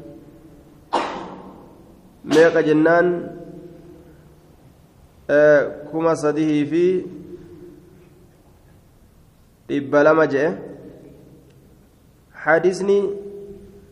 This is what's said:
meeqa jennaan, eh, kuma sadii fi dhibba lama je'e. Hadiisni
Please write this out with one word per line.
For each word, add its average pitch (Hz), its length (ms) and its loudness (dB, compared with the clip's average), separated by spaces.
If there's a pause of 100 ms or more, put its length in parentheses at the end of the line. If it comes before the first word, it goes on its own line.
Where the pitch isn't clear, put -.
(2250)
meeqa 160 400 4
jennaan, 160 440 2 (2250)
eh, 147 320 6 (300)
kuma 160 240 0
sadii 151 500 0
fi 160 200 0 (2750)
dhibba 143 340 0
lama 156 240 4
je'e. 139 220 0 (1900)
Hadiisni 180 640 0 (960)